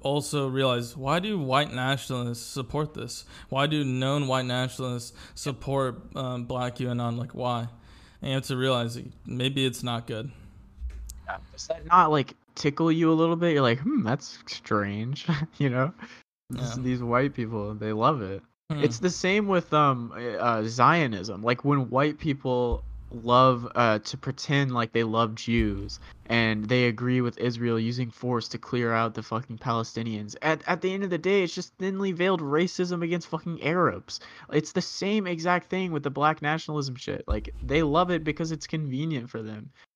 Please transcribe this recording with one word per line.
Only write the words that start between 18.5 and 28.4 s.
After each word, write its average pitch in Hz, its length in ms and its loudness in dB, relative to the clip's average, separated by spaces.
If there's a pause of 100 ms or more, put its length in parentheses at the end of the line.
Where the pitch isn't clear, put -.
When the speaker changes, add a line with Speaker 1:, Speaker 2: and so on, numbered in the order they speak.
Speaker 1:
Hmm. 147 120 -4
Speaker 2:
It's 117 160 2
the 180 120 0
same 196 360 2
with, 185 260 2
um, 135 440 4
uh, 113 480 0
Zionism. 113 800 2
Like, 120 220 0
when 139 260 2
white 143 280 2
people 127 640 0 (280)
love, 120 600 6
uh, 113 240 6
to - 180 -8
pretend 135 560 0
like 117 200 0
they 117 100 4
love 113 320 2
Jews 110 640 0 (280)
and 113 400 2
they 123 180 4
agree 123 360 2
with 120 180 -2
Israel 117 420 0
using 120 280 -2
force 120 400 -4